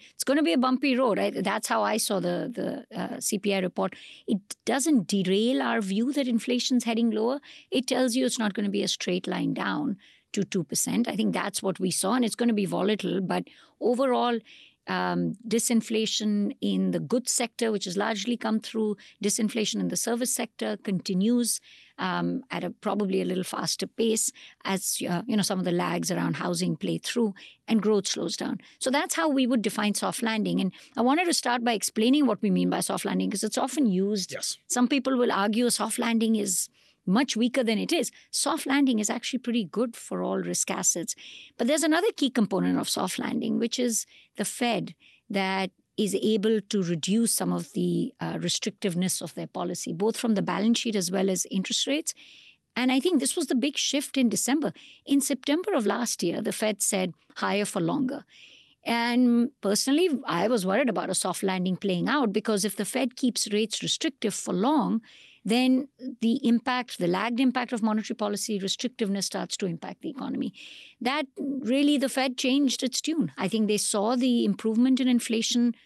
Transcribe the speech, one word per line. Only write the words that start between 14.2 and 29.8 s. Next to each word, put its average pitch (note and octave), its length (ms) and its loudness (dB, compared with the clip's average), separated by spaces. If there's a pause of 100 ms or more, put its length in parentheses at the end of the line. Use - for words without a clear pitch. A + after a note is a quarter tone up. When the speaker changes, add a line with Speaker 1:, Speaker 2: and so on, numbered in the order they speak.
Speaker 1:
um, F3+ 460 0 (160)
disinflation G#3+ 1120 0
in F#3+ 300 2
the F3 100 0
goods A3 320 -2
sector, A3+ 400 0
which G3+ 140 -2
has E3+ 100 -6
largely G#3+ 400 0
come A3 240 -2
through, G#3+ 380 -2 (240)
disinflation G#3 580 0
in F3+ 80 0
the F3 80 -2
service A#3 380 -2
sector A3 420 -4
continues, G#3 800 0 (380)
um, F3 540 -2
at F3 140 -4
a F3+ 40 -4
probably G3 540 -2
a - 20 -2
little F#3 200 -2
faster - 420 -4
pace A3+ 440 0 (320)
as, - 460 -2
uh, F3 180 -2
you G#3+ 120 0
know, G3 40 4
some F#3 160 -2
of F#3 60 -2
the F3 80 0
lags F3 380 -2
around E3+ 260 -2
housing F3 400 -2
play E3+ 220 -4
through A3+ 340 -2 (340)
and A3 140 2
growth G3+ 260 2
slows - 300 -4
down. - 240 -6 (180)
So - 120 -2
that's D4 240 0
how D#4+ 160 2
we C4+ 160 2
would A#3 160 2
define G#3 320 0